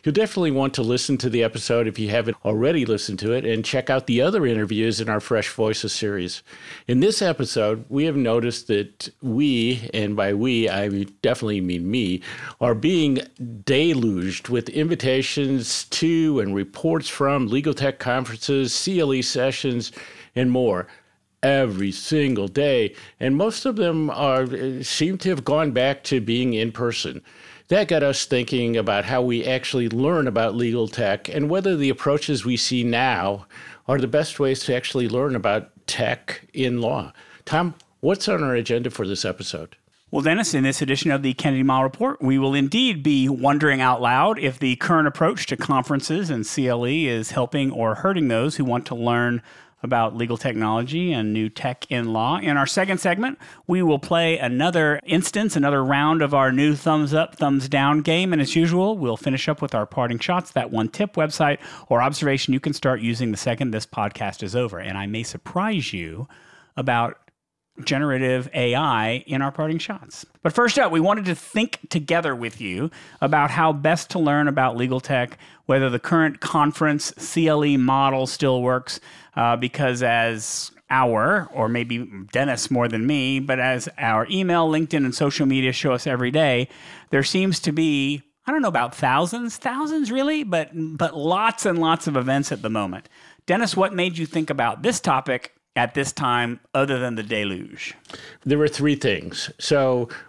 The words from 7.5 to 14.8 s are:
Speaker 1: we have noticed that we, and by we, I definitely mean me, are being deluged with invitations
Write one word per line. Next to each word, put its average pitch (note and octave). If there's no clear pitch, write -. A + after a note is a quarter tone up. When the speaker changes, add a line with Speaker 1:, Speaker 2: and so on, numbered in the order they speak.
Speaker 1:
we C#3
have D#3
noticed A#2
that G2+
we, A#2+
and G#2
by G2+
we, A2+
I G2+
definitely G#2+
mean F2
me, G2+
are A#2+
being D3
deluged A#2
with A#2+
invitations C3+